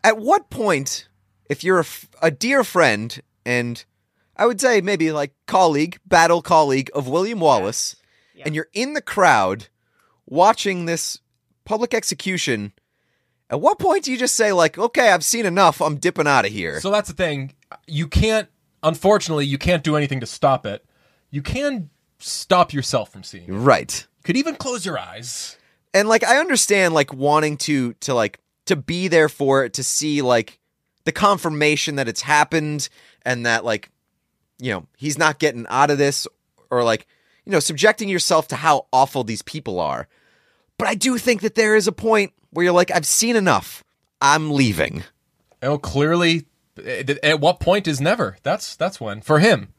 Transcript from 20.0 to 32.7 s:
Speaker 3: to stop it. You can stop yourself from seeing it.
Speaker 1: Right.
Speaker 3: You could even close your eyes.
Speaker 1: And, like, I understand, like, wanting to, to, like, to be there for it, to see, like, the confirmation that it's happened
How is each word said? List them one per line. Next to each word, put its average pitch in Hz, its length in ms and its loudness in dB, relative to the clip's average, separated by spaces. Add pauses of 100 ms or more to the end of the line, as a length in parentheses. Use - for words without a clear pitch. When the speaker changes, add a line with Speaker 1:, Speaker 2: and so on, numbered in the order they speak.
Speaker 3:
to 117 60 -10
stop - 400 0
it. 101 180 -8 (460)
You 143 120 -6
can 254 460 -4 (300)
stop - 560 0
yourself 127 380 -4
from 95 100 -20
seeing 90 260 -20
it. 95 40 -8
Speaker 1:
Right. 104 540 0 (120)
Speaker 3:
You - 60 -20
could 185 120 -2
even 294 200 -4
close 247 280 -8
your 170 140 -6
eyes. 95 580 -14 (380)
Speaker 1:
And, 202 140 4
like, 226 160 4
I 240 140 4
understand, 202 540 2
like, 143 220 0
wanting 147 440 0
to, 131 360 -2
to, - 200 -8
like, 110 260 -2 (260)
to 151 100 0
be 175 320 -4
there 160 220 4
for 135 340 0
it, 120 100 -8
to 135 100 -8
see, 147 360 -2
like, 123 380 0 (460)
the 160 80 -2
confirmation 151 840 0
that 131 120 -2
it's - 140 -8
happened 151 680 0 (360)